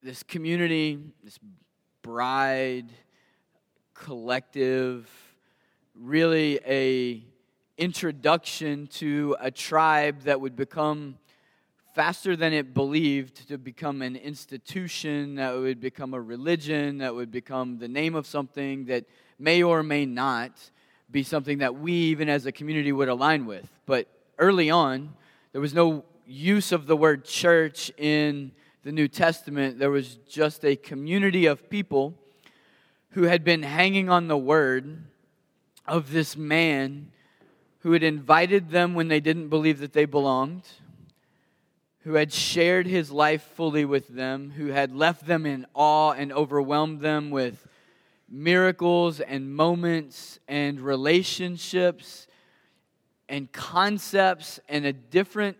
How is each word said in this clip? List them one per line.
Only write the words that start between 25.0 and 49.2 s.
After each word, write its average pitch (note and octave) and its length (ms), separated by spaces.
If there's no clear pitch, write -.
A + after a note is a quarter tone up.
there C#3 80
was C#3+ 120
no D#3+ 320
use E3+ 460
of D#3 140
the D#3 100
word D3 280
church E3 720
in D3 560
the C#3+ 100
New D3+ 160
Testament. C#3+ 720
There C#3 120
was C3 260
just D3+ 360
a C#3 120
community F3 720
of D3 240
people E3 440
who F#3+ 120
had E3+ 220
been E3 180
hanging F#3 480
on F3 180
the D#3 80
word C#3+ 680
of D3 260
this D#3 240
man D3 760
who E3 100
had E3 100
invited D#3+ 680
them F3 220
when E3 160
they D#3 120
didn't D#3+ 280
believe D#3 300
that C#3 160
they D3+ 100
belonged, C#3+ 640
who D#3 140
had D3+ 180
shared F3 540
his F3 240
life D3+ 320
fully D3+ 320
with C#3 220
them, C3 420
who D3 160
had C#3 280
left D#3 320
them D#3+ 200
in C3+ 180
awe D3+ 380
and C#3 200
overwhelmed D3 680
them D3+ 300
with B2+ 360
miracles F3 920